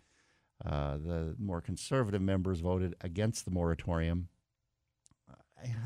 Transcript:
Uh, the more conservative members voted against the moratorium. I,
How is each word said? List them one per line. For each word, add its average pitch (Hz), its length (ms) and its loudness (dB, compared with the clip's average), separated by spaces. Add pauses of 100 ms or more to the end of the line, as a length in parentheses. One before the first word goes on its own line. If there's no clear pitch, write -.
(640)
Uh, 71 320 0
the 80 420 -2
more 92 220 -2
conservative 101 600 0
members 95 380 2
voted 90 400 0
against 104 460 -2
the 92 60 -4
moratorium. 85 760 2 (1000)
I, - 380 -18 (180)